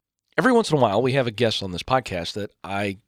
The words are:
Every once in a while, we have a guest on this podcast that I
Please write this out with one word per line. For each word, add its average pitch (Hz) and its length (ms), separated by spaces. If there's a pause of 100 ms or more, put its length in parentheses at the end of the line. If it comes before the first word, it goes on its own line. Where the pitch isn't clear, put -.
(400)
Every 220 120
once 233 200
in 156 80
a - 20
while, 110 220
we 131 100
have 131 140
a 117 40
guest 110 300
on 95 100
this 85 120
podcast 95 500
that 104 160 (140)
I 98 340 (100)